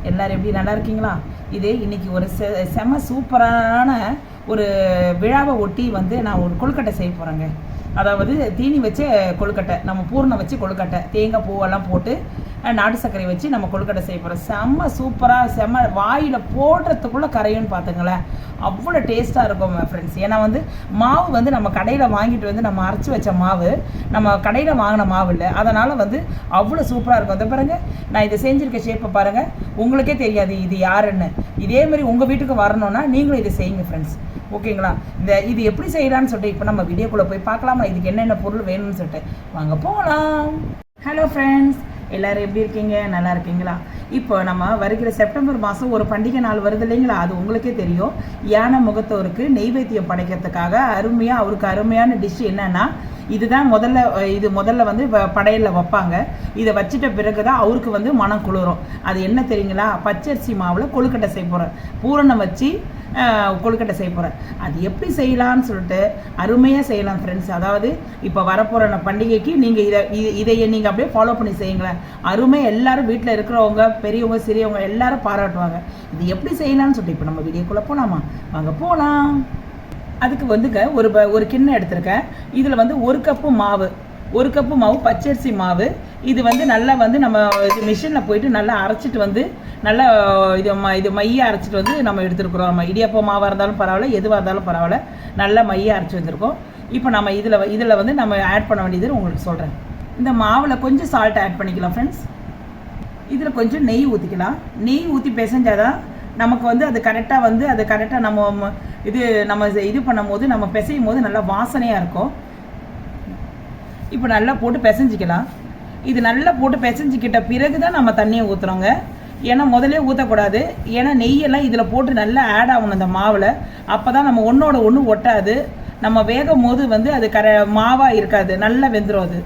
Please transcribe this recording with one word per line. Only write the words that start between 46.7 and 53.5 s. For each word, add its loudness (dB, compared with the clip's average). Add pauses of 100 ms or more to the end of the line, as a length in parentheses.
இல்லைங்களா? 2
அது -2
உங்களுக்கே -4
தெரியும். -2 (320)
யானை 4
முகத்தோருக்கு -2
நெய்வேத்தியம் 0
படைக்கிறதுக்காக -4 (180)
அருமையா, 0
அவருக்கு 0
அருமையான 2
டிஷ் -4
என்னன்னா, 0 (440)
இதுதான் 2